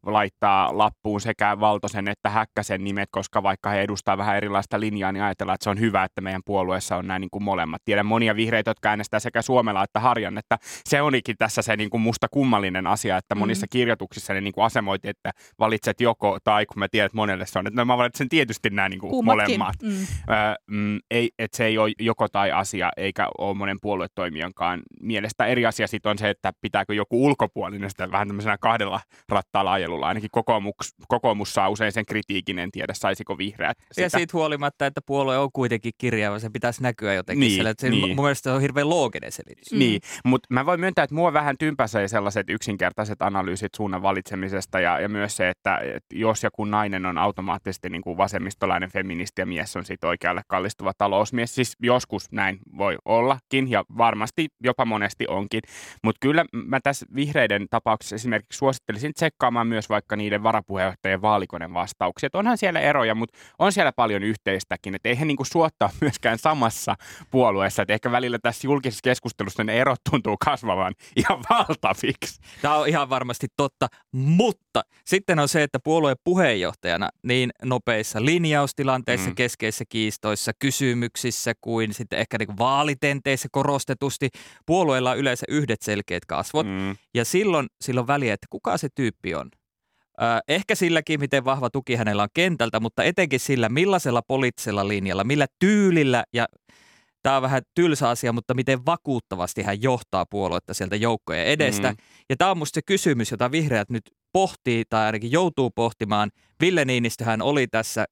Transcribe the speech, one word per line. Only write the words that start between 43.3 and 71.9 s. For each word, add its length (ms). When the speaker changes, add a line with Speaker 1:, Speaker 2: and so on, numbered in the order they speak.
Speaker 1:
suunnan 260
valitsemisesta 760
ja, 200
ja 80
myös 280
se, 120
että, 300
et 340
jos 300
ja 100
kun 180
nainen 360
on 120
automaattisesti 720
niinku 260
vasemmistolainen 760
feministi 520
ja 40
mies 300
on 80
sit 200
oikealle 440
kallistuva 500
talousmies. 560
Siis 180
joskus 500
näin 260
voi 260
ollakin 680
ja 140
varmasti 500
jopa 200
monesti 440
onkin. 320
Mut 180
kyllä 320
mä 280
tässä 340
vihreiden 560
tapauksessa 460
esimerkiksi 420
suosittelisin 560
tsekkaamaan 520
myös 220
vaikka 280
niiden 260
varapuheenjohtajien 800
vaalikoneen 520
vastauksia. 520
Et 80
onhan 240
siellä 220
eroja, 340
mut 160
on 140
siellä 200
paljon 300
yhteistäkin. 720
Et 120
eihän 220
niinku 160
suotta 400
ole 160
myöskään 380
samassa 560
puolueessa. 520
Et 80
ehkä 220
välillä 300
tässä 240
julkisessa 380
keskustelussa 600
ne 160
erot 200
tuntuu 340
kasvavan 500
ihan 340
valtaviksi. 920